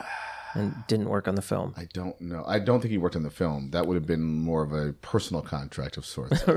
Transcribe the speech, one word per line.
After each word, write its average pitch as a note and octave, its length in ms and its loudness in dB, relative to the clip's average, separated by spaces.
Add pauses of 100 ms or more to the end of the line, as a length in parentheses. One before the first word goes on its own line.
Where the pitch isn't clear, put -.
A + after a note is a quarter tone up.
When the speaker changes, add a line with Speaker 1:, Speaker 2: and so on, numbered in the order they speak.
(240)
Speaker 1:
<sighs> - 300 -10
Speaker 2:
and G2+ 200 0 (140)
didn't G#2 220 2
work G2+ 180 0
on G2 80 2
the G2 60 2
film. F#2+ 340 -2
Speaker 1:
I F2 180 -10
don't F#2 280 -6
know. E2+ 260 -6
I G#2 120 2
don't A#2+ 200 4
think A2+ 120 0
he G#2+ 60 2
worked F2 200 2
on D#2 60 0
the D2+ 60 -2
film. C#2+ 420 -2
That E2+ 160 2
would F2+ 80 4
have E2 100 2
been D#2+ 180 2
more D#2+ 400 2
of D2 80 -2
a D2 220 0
personal - 480 -2
contract C#2 560 -6
of - 80 -10
sorts, - 400 0 (120)